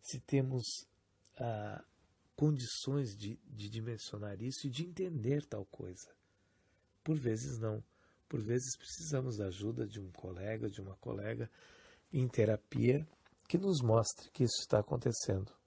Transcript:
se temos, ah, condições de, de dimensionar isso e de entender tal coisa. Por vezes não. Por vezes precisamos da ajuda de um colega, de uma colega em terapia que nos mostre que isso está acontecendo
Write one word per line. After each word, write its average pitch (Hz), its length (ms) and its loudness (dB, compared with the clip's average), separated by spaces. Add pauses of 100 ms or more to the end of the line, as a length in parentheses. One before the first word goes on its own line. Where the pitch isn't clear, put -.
se - 200 -8
temos, 131 440 2 (720)
ah, 107 460 -4 (520)
condições 135 800 0
de, 104 280 -6
de 104 240 -10
dimensionar 104 720 -6
isso 131 260 -6
e 135 40 -2
de 135 140 -4
entender 160 600 0
tal 101 200 -6
coisa. - 480 -14 (880)
Por 156 160 2
vezes 120 400 0
não. 107 240 -2 (460)
Por - 120 -2
vezes 123 360 0
precisamos 131 600 -4
da 104 100 0
ajuda 104 400 -2
de 104 140 -8
um 95 120 -10
colega, 101 560 -4
de 101 120 -8
uma 95 160 -10
colega 113 540 -4 (640)
em 127 160 4
terapia 120 760 4 (420)
que - 80 2
nos 180 240 4
mostre 113 500 4
que - 120 0
isso 117 180 2
está 110 200 4
acontecendo 110 720 0 (140)